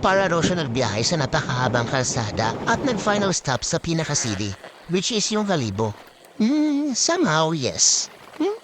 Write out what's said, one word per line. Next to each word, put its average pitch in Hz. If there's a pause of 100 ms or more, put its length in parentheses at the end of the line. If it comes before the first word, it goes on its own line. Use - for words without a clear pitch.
Para 196
raw 170
siya 175
nagbiyahe 117
sa 156
napakahabang 123
kalsada 113 (160)
at 226
nag-final 208
stop -
sa -
pinaka-city, 131 (400)
which 190
is 214
yung 214
Kalibo. 110 (400)
Hmm, 294
somehow, 170
yes. - (240)
Hmm? 403